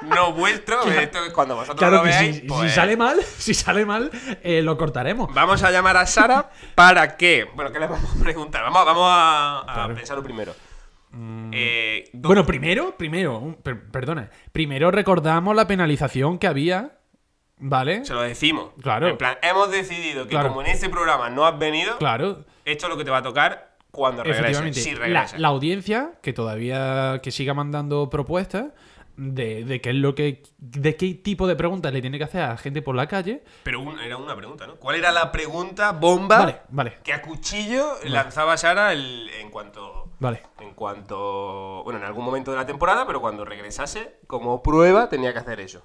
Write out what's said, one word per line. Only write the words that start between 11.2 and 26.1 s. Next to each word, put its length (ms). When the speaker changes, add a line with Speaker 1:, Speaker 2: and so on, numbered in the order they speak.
Speaker 1:
Eh, 580
¿dó- 160
Speaker 2:
Bueno, 180
primero, 500
primero, 420
un, 160
per-, 360
perdona. 400
Primero 380
recordamos 680
la 100
penalización 720
que 80
había, 520
¿vale? 460
Speaker 1:
Se 80
lo 80
decimos. 500
Speaker 2:
Claro. 260
Speaker 1:
En 80
plan, 260
"Hemos 300
decidido 520
que 60
Speaker 2:
Claro. 180
Speaker 1:
como 120
en 80
este 220
programa 400
no 160
has 120
venido, 400
Speaker 2:
Claro. 460
Speaker 1:
esto 220
es 40
lo 80
que 60
te 60
va 80
a 40
tocar". 540
Cuando 260
regrese, 200
Speaker 2:
Efectivamente, 380
Speaker 1:
si 120
Speaker 2:
la, 80
Speaker 1:
regresa. 380
Speaker 2:
la 100
audiencia, 640